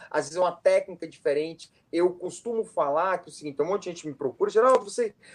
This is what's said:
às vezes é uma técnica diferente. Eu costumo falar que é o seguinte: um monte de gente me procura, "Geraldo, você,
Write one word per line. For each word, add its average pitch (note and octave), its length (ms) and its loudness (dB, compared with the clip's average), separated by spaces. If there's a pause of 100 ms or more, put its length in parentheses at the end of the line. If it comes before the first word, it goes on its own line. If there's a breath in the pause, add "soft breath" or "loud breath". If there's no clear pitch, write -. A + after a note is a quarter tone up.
(100)
às C#3+ 160 0
vezes D#3 100 -12
é F3+ 40 0
uma F3 120 2
técnica F#3 540 0
diferente. D#3 640 -4 (220)
Eu F3 220 4
costumo A3 500 -6
falar E3+ 540 0
que - 100 -16
é - 40 -18
o - 20 -18
seguinte: D3 260 -6
um D#3 60 0
monte F#3+ 180 -2
de F3+ 60 -8
gente E3+ 160 -14
me C#3+ 80 -8
procura, - 360 -4
"Geraldo, B3 340 4
você, A3+ 300 -4 (200 soft breath)